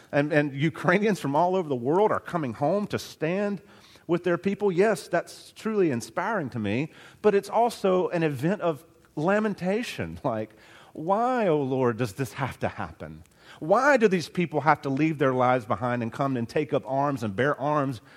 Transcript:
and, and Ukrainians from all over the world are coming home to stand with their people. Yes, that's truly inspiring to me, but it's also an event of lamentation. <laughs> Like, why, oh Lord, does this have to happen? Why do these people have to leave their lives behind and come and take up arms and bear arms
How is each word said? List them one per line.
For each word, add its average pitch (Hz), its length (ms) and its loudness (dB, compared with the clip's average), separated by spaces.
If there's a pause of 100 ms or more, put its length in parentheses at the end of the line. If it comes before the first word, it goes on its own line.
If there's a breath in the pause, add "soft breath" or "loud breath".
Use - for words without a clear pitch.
(140)
and, 147 180 2
and 147 220 2
Ukrainians 190 640 2
from 139 160 -2
all 180 220 2
over 175 100 -2
the 139 80 0
world 160 340 2
are 107 120 0
coming 147 320 -4
home 185 340 0
to 123 100 -4
stand 190 640 -4 (460 loud breath)
with 170 160 0
their 175 140 2
people. 196 340 0
Yes, 190 380 2
that's - 420 -4
truly 202 400 0
inspiring 175 600 -4
to 120 80 -6
me, 110 340 -2 (280 loud breath)
but 208 140 4
it's 202 140 0
also 196 580 2
an 165 160 0
event 156 380 0
of 165 240 -2 (320)
lamentation. 196 1040 -2
<laughs> - 20 -10
Like, 110 320 -4 (380 loud breath)
why, 220 540 0
oh 151 140 2
Lord, 127 360 2
does 110 160 -2
this 135 180 -6
have 131 280 -6
to 104 100 -2
happen? 80 540 -12 (360 loud breath)
Why 254 380 4
do 226 100 4
these 175 220 0
people 151 320 -2
have 147 220 4
to 143 60 -2
leave 151 280 0
their 131 160 4
lives 127 320 2
behind 120 380 -2
and 113 80 -4
come 135 260 -2
and 117 100 -2
take 147 260 -2
up 135 120 0
arms 135 380 -2
and 101 120 -4
bear 131 240 0
arms 139 420 -2 (160 loud breath)